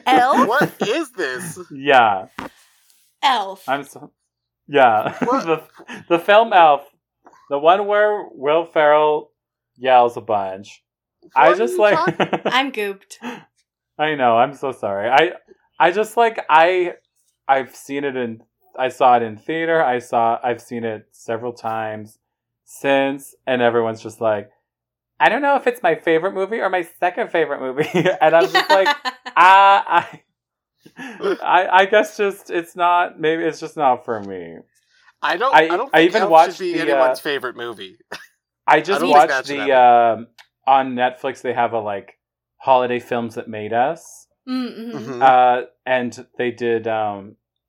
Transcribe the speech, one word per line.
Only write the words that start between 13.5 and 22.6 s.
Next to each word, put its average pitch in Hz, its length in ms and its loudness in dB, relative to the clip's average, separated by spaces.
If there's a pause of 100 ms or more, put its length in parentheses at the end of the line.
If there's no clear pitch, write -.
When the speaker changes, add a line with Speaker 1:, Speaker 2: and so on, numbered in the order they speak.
Speaker 3:
I 151 160 -2
know, 123 200 2
I'm 135 200 2
so 135 160 -8
sorry. 120 380 -6
I, 151 240 4 (460)
I 170 120 4
just, 208 260 -4
like, 226 320 0
I, 170 440 2 (540)
I've 135 280 -2
seen 139 280 -10
it 139 140 -6
in, 117 240 -8 (360)
I 131 120 -4
saw 123 280 4
it 117 60 -2
in 107 140 -8
theater. 165 460 -2
I 127 160 -2
saw, 117 440 -2
I've 120 180 -4
seen 120 220 -10
it 110 280 -10
several 117 420 -10
times 110 640 -10 (480)